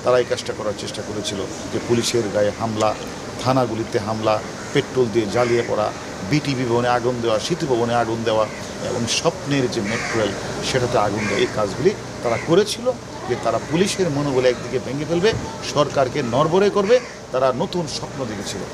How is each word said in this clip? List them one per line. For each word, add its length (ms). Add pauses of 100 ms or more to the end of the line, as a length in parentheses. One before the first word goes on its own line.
তারা 160
এই 100
কাজটা 280
করার 200
চেষ্টা 240
করেছিল, 380 (340)
যে 140
পুলিশের 360 (100)
গায়ে 260
হামলা, 360 (480)
থানাগুলিতে 560
হামলা, 400 (340)
পেট্রোল 400
দিয়ে 120
জ্বালিয়ে 420
পড়া, 240 (380)
বিটিভি 360
ভবনে 220
আগুন 340
দেওয়া, 180
স্মৃতি 260
ভবনে 300
আগুন 280
দেওয়া 220 (440)
এবং 180
স্বপ্নের 640
যে 100
মেট্রো 380
রেল 120 (400)
সেটাতে 260
আগুন 220
দেওয়া, 200
এই 160
কাজগুলি 360 (320)
তারা 140 (100)
করেছিল, 440 (380)
যে 140
তারা 160 (120)
পুলিশের 380
মনোবল 360
একদিকে 400
ভেঙে 200
ফেলবে, 280 (400)
সরকারকে 580
নড়বড়ে 380
করবে, 300 (320)
তারা 260
নতুন 300
স্বপ্ন 380
দেখেছিল। 360 (120)